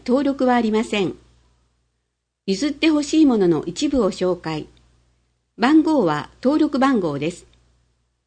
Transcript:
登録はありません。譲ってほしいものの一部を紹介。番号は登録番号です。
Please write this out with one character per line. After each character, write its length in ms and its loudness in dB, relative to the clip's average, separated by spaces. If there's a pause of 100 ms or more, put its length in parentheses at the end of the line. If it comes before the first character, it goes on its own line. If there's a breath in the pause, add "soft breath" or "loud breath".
登 180 0
録 220 0
は 100 2
あ 60 2
り 100 -2
ま 140 0
せ 180 -2
ん。 120 -4 (1300)
譲 240 -2
っ 20 -4
て 180 0
ほ 140 2
し 200 2
い 20 6
も 120 4
の 120 2
の 160 0
一 240 -4
部 160 0
を 60 0
紹 280 -4
介。 280 -8 (880)
番 280 4
号 200 0
は 280 -2 (120)
登 160 0
録 200 0
番 200 2
号 200 -4
で 100 -4
す。 160 -12 (800)